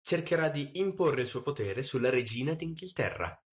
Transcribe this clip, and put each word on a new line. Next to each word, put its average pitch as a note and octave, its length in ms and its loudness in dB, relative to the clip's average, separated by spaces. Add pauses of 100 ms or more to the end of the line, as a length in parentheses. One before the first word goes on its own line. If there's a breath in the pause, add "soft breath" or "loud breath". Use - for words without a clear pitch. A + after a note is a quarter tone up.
cercherà D#3+ 480 2
di C#3+ 300 -4
imporre F#3+ 440 2
il B2 40 0
suo - 160 -6
potere A2+ 400 -2
sulla B2+ 280 2
regina B2 440 2
d'Inghilterra. D#3+ 800 -4 (160)